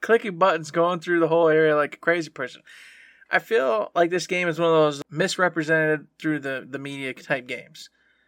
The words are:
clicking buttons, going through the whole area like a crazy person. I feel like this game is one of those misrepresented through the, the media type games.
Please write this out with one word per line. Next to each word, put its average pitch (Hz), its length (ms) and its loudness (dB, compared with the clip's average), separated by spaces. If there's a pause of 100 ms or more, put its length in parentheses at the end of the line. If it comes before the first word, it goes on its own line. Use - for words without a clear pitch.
clicking 220 380 0
buttons, 165 320 2
going 170 300 0
through 175 180 0
the 165 80 4
whole 160 220 4
area 156 260 4
like 147 200 -2
a - 40 -16
crazy 170 320 -2
person. - 320 -12 (640)
I - 120 0
feel 220 520 0
like 175 180 2
this 175 180 -4
game 180 180 -2
is 160 140 -4
one 170 80 2
of 160 60 4
those 147 360 2
misrepresented 160 960 0 (140)
through 156 200 -2
the, 135 280 -8
the 135 100 -8
media 139 340 -8
type 127 360 -6
games. - 420 -14 (380)